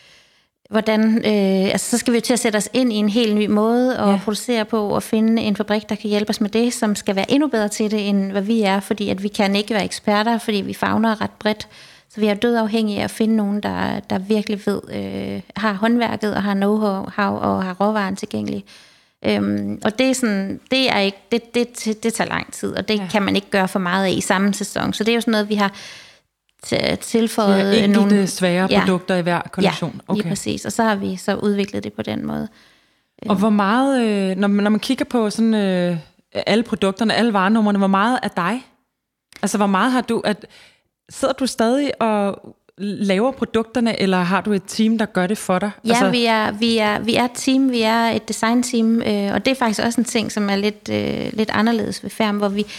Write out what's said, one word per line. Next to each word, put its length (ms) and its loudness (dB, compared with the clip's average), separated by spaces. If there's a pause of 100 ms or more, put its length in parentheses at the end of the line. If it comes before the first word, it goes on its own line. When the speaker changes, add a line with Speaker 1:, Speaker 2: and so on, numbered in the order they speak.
(680)
Speaker 1:
hvordan, 480 2
øh, 540 2
altså, 180 -2
så 80 0
skal 160 0
vi 40 4
jo 40 2
til 120 0
at 60 0
sætte 180 0
os 160 -2
ind 200 2
i 20 -2
en 140 2
helt 260 2
ny 100 2
måde 520 2
at 120 2
Speaker 2:
Ja. 140 4
Speaker 1:
producere 420 -2
på, 220 -2
og 160 0
finde 380 2
en 140 0
fabrik, 340 -2
der 60 -4
kan 140 -6
hjælpe 200 0
os 120 -2
med 80 0
det, 240 2
som 220 -2
skal 200 -4
være 160 -2
endnu 160 4
bedre 200 0
til 240 -2
det, 180 0
end 220 0
hvad 100 -2
vi 200 2
er, 180 2
fordi 300 -2
at 140 -4
vi 40 -2
kan 280 0
ikke 180 0
være 120 4
eksperter, 520 0
fordi 200 -2
vi 160 -4
favner 480 0
ret 180 -4
bredt. 280 -2 (460)
Så 60 -10
vi 80 4
er 60 2
død 220 0
afhængige 440 0
af 40 -2
at 80 -4
finde 240 0
nogen, 280 0
der, 360 -2
der 200 -4
virkelig 460 -2
ved, 160 -2 (120)
øh, 480 -8 (140)
har 180 -2
håndværket 640 0
og 80 0
har 120 0
know-how 680 0 (240)
og 180 0
har 100 -6
råvaren 420 -2
tilgængelig. 480 -6 (640)
Øhm, 600 -2
og 140 -2
det 100 2
er 40 2
sådan, 460 -2 (120)
det 200 0
er 80 0
ikke, 180 0 (140)
det, 240 -4
det, 480 -4
det 100 0
tager 160 -2
lang 240 -6
tid, 240 -6
og 100 -4
det 120 0
Speaker 2:
Ja. 120 -6
Speaker 1:
kan 100 2
man 140 0
ikke 140 -2
gøre 180 2
for 120 -4
meget 260 0
af 120 2
i 40 -2
samme 320 2
sæson. 400 -4
Så 100 -4
det 80 2
er 40 2
jo 60 0
sådan 100 -2
noget, 180 0
vi 60 0
har 180 0 (920)
t-, 300 0
tilføjet 800 2
Speaker 2:
Så 80 4
enkelte 160 4
Speaker 1:
nogle 280 4
Speaker 2:
svære 420 0
Speaker 1:
Ja. 100 2
Speaker 2:
produkter 360 0
i 60 2
hver 200 0 (100)
kollektion. 580 -2
Speaker 1:
Ja, 40 -2
lige 80 0
Speaker 2:
Okay. 80 -4
Speaker 1:
præcis. 360 -4
Og 60 -6
så 120 0
har 120 2
vi 200 -4
så 200 -4
udviklet 480 -2
det 100 -10
på 80 -6
den 260 -6
måde. 200 -6 (840)
Speaker 2:
Og 60 2
hvor 140 2
meget, 520 2
øh, 360 0
når 100 0
man, 160 2
når 80 2
man 80 2
kigger 260 -2
på 240 0
sådan, 240 2
øh, 440 0 (360)
alle 300 0
produkterne, 500 0
alle 200 2
varenumrene, 440 4
hvor 100 4
meget 360 2
er 40 -2
dig? 360 -4 (800)
Altså, 160 -2
hvor 100 2
meget 240 2
har 100 2
du... 180 -2
At, 260 -2 (640)
sidder 240 -2
du 120 -2
stadig 560 0
og 400 0 (360)
laver 540 0
produkterne, 680 -2
eller 200 2
har 200 0
du 120 -2
et 140 0
team, 300 2
der 80 0
gør 220 0
det 100 -2
for 220 0
dig? 120 -2 (140)
Speaker 1:
Ja, 40 2
Speaker 2:
Altså 200 4
Speaker 1:
vi 160 2
er, 260 2
vi 260 0
er, 220 2
vi 160 0
er 100 4
et 100 -4
team, 360 2
vi 100 0
er 280 2
et 180 -2
designteam, 720 0
øh, 320 0
og 120 -2
det 60 2
er 40 0
faktisk 300 0
også 160 0
en 40 -2
ting, 260 -2
som 180 -2
er 60 0
lidt, 340 -2
øh, 440 -2
lidt 200 -2
anderledes 500 0
ved 60 -10
Færm, 280 -2
hvor 120 0
vi, 160 -2 (140)